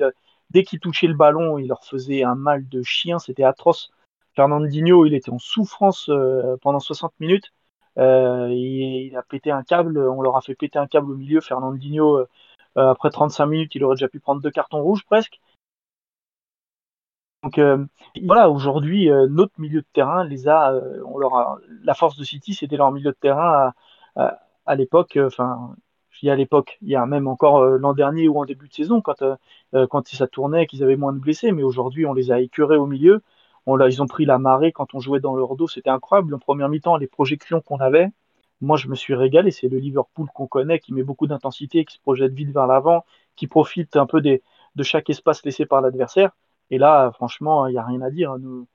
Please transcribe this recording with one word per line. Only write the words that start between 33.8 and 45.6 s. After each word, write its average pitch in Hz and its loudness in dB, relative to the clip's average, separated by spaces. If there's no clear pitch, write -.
ils 127 -2
ont 139 -2
pris 151 -4
la 135 4
marée 135 2
quand - -10
on 139 -10
jouait 135 -2
dans 135 -4
leur 131 -4
dos, 165 -2
c'était 135 -6
incroyable. 151 0
En 135 -8
première 139 -4
mi-temps, 156 -2
les 143 -4
projections 151 -4
qu'on 143 -8
avait, 143 4
moi, 147 2
je 131 -4
me 135 -6
suis 135 -6
régalé. 135 4
C'est - -2
le 131 -4
Liverpool 139 -6
qu'on 135 -10
connaît, 147 -2
qui - -16
met 131 -4
beaucoup 139 -6
d'intensité, 143 -4
qui - -20
se - -20
projette 135 0
vite 143 -8
vers 139 0
l'avant, 147 2
qui 135 -8
profite 160 0
un 143 4
peu 160 0
des, 139 2
de 143 -4
chaque 151 -2
espace 147 -2
laissé 147 -4